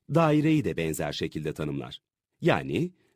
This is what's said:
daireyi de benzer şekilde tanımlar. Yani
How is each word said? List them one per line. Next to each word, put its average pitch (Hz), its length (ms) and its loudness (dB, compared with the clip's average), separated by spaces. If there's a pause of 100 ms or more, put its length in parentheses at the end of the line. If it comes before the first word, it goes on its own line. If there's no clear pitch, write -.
(140)
daireyi 151 500 4
de 82 120 -2
benzer 78 360 -2
şekilde 78 400 -4
tanımlar. 69 480 -6 (400)
Yani 139 520 0 (240)